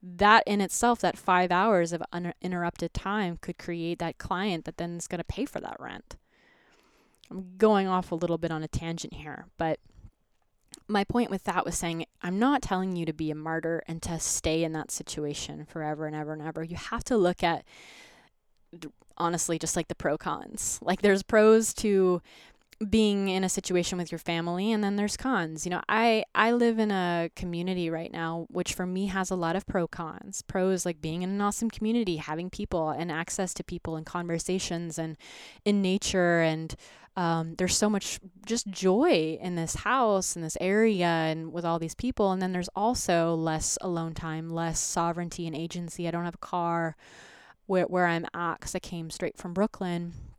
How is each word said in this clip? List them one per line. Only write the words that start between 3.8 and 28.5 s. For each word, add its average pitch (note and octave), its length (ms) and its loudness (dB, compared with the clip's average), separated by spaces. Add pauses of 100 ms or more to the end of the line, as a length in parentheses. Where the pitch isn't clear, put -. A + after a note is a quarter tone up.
that E3 200 -4
client F#3 480 -2
that E3 100 -12
then E3+ 200 -6
is E3+ 120 -10
gonna E3+ 160 -6
pay - 200 -4
for - 160 -8
that - 200 -10
rent. - 360 -14 (1120)
I'm F#3 280 -14
going G3+ 300 6
off F#3 240 0
a - 20 -2
little E3+ 240 0
bit E3 140 -2
on D#3 100 -4
a D#3 60 -8
tangent E3 460 -6
here, - 320 -12 (120)
but D#3+ 220 0 (1080)
my G3+ 160 2
point A#3 260 0
with F#3+ 140 -4
that F3+ 200 0
was E3 120 -4
saying, E3 300 -4 (160)
I'm F3+ 160 -2
not C4 240 4
telling F#3 340 -2
you E3+ 100 -2
to D#3+ 60 -2
be D#3 180 -4
a D#3 40 -2
martyr D#3+ 520 -2
and E3 160 -8
to E3 160 -4
stay E3 460 0
in D#3+ 80 -2
that D#3 180 -4
situation D3+ 760 -6
forever D3+ 400 -4
and D3+ 100 -4
ever D3+ 160 -6
and D#3 100 -8
ever. D#3+ 200 -6
You E3 140 -8
have - 280 -6
to B3+ 120 2
look F#3 260 4
at, E3+ 220 0 (1120)
d-, E3 120 -12 (300)
honestly, E3+ 400 0
just, - 180 -2
like, E3+ 120 -2
the E3+ 60 -4
pro D3+ 220 0
cons. - 680 -6
Like, F#3 200 0
there's G3 200 6
pros A3 520 6
to F#3 480 4 (680)
being G3+ 400 4
in F#3+ 140 0
a F#3+ 60 2
situation F3+ 500 0
with F3 140 -4
your E3 80 -8
family, F3 520 0
and G#3+ 100 2
then G3+ 140 0
there's G#3 200 0
cons. E3+ 500 -2
You F3 40 -2
know, F3 180 -2
I, A3 360 4 (100)
I A3 180 4
live A#3 260 4
in G#3+ 120 4
a F3 460 0
community F3 540 -2
right E3 220 -6
now, E3 360 -4
which - 240 -4